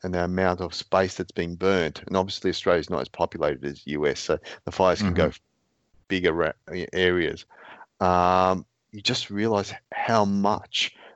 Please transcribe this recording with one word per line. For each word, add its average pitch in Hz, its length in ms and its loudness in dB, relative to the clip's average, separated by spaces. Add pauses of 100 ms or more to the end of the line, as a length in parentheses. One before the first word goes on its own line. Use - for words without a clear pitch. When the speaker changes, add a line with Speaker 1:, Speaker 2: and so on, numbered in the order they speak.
Speaker 1:
and 92 120 -6
the 87 100 0
amount 90 360 2
of 85 140 -6
space 95 400 0
that's - 180 -8
being 85 220 -4
burnt. 90 520 0
And 95 100 -4
obviously 95 340 0
Australia's 87 400 0
not 80 100 -2
as 65 80 -6
populated 73 560 -4
as 71 200 -10
the 71 80 -8
U 73 140 -2
S, 69 140 -2
so 76 180 -2 (260)
the - 80 -8
fires 92 280 2
can 95 140 0
go 82 140 4
Speaker 2:
Mm-hmm. - 80 -6 (720)
Speaker 1:
bigger 90 240 2
ra-, 80 200 0 (400)
areas. 90 520 0 (560)
Um, 92 640 4 (280)
you 104 80 -14
just 123 300 -4
realize 104 420 0 (200)
how 113 320 2
much 101 680 0 (220)